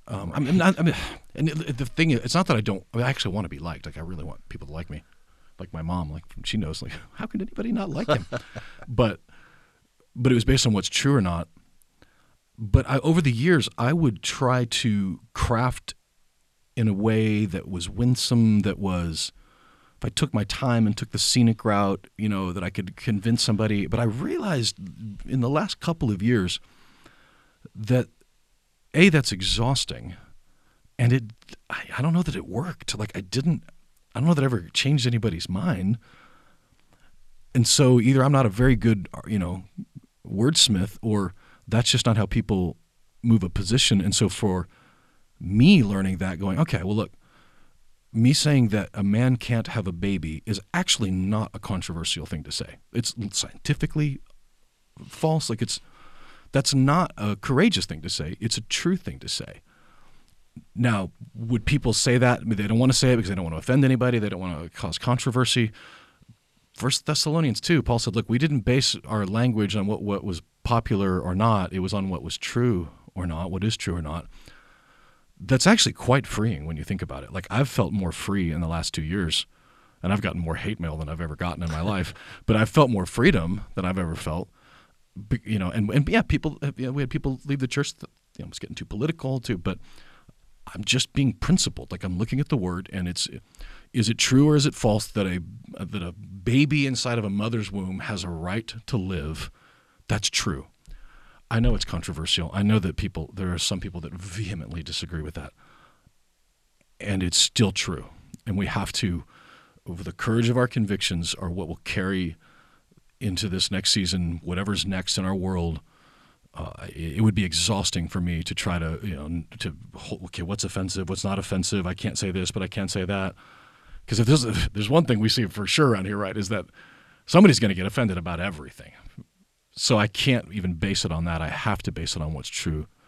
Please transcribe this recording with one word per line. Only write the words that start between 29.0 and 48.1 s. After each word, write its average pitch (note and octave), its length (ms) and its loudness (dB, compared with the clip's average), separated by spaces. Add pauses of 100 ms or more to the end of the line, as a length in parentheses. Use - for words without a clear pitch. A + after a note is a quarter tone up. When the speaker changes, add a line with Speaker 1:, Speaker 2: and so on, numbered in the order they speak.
Speaker 1:
that's D3+ 240 4
exhausting. G2 800 -2 (840)
And A#2+ 160 4
it, C3 100 2 (460)
I, - 140 -10 (140)
I - 40 -4
don't D#3+ 120 2
know F3 100 4
that - 120 -2
it - 120 -8
worked. C#3 500 -6
Like, G#2 180 -4
I F#2+ 60 -4
didn't, C#3 420 0 (520)
I - 40 -4
don't C#3+ 80 2
know E3+ 60 6
that C#3+ 80 4
it C3+ 40 4
ever G#2 280 0
changed C3+ 320 2
anybody's A2 440 0
mind. G2+ 480 0 (1600)
And A#2+ 140 4
so B2+ 320 8
either B2+ 240 6
I'm C#3 80 6
not C3+ 140 6
a G#2+ 40 4
very B2 260 6
good, G#2 340 2 (180)
you G#2 120 0
know, F#2 240 -4 (640)
wordsmith, G#2 760 2
or G2+ 320 0 (340)
that's A2+ 220 2
just - 160 2
not A2 120 4
how G#2+ 80 2
people F#2+ 520 0 (460)
move A2+ 200 6
a F2+ 60 -2
position. G2+ 520 2
And F#2 120 0
so G2+ 160 4
for F#2 380 0 (720)
me B2 440 8
learning F#2+ 340 0
that, F#2 220 -4
going, F#2+ 200 0
"Okay, A2+ 240 0
well, G2+ 120 -2
look, G#2+ 160 -2 (1000)